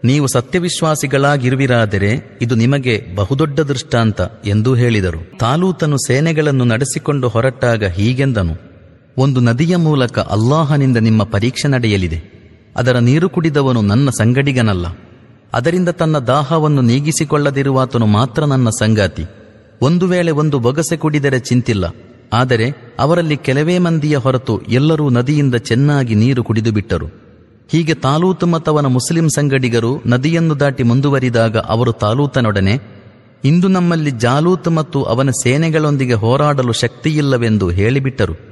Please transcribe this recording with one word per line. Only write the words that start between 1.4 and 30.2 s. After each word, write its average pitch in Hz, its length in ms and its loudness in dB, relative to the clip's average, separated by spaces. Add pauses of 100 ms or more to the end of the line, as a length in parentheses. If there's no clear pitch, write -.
ಇದು 120 120 0
ನಿಮಗೆ 123 600 0
ಬಹುದೊಡ್ಡ 139 460 -2
ದೃಷ್ಟಾಂತ" 120 600 -2 (260)
ಎಂದು 107 280 2
ಹೇಳಿದರು. 101 640 -2
ತಾಲೂತನು 151 580 0 (100)
ಸೇನೆಗಳನ್ನು 147 580 0
ನಡೆಸಿಕೊಂಡು 131 640 -2
ಹೊರಟಾಗ 117 560 0
ಹೀಗೆಂದನು, 104 680 0 (640)
"ಒಂದು 131 220 2
ನದಿಯ 127 360 2
ಮೂಲಕ 151 420 0
ಅಲ್ಲಾಹನಿಂದ 135 760 2
ನಿಮ್ಮ 110 260 2
ಪರೀಕ್ಷೆ 117 460 -2
ನಡೆಯಲಿದೆ. 98 840 -2 (260)
ಅದರ 123 200 2
ನೀರು 135 320 2
ಕುಡಿದವನು 143 540 0
ನನ್ನ 120 280 2
ಸಂಗಡಿಗನಲ್ಲ. 120 760 0 (680)
ಅದರಿಂದ 170 340 0
ತನ್ನ 160 300 0
ದಾಹವನ್ನು 143 640 0
ನೀಗಿಸಿಕೊಳ್ಳದಿರುವಾತನು 135 1300 0
ಮಾತ್ರ 113 380 0
ನನ್ನ 131 240 2
ಸಂಗಾತಿ." 107 560 0 (580)
ಒಂದು 170 240 2
ವೇಳೆ 175 240 0
ಒಂದು 147 280 0
ಬೊಗಸೆ 139 380 0
ಕುಡಿದರೆ 143 420 0
ಚಿಂತಿಲ್ಲ, 117 560 -2 (380)
ಆದರೆ 123 680 -2
ಅವರಲ್ಲಿ 156 380 0
ಕೆಲವೇ 151 420 0
ಮಂದಿಯ 156 380 0
ಹೊರತು 123 440 -2
ಎಲ್ಲರೂ 143 500 0
ನದಿಯಿಂದ 127 440 2
ಚೆನ್ನಾಗಿ 127 600 0
ನೀರು 120 300 2
ಕುಡಿದು 113 280 0
ಬಿಟ್ಟರು. 90 340 -4 (680)
ಹೀಗೆ 160 220 0
ತಾಲೂತ್ 170 500 0
ಮತ್ತವನ 156 420 0
ಮುಸ್ಲಿಂ 156 420 0
ಸಂಗಡಿಗರು 131 760 0
ನದಿಯನ್ನು 147 540 0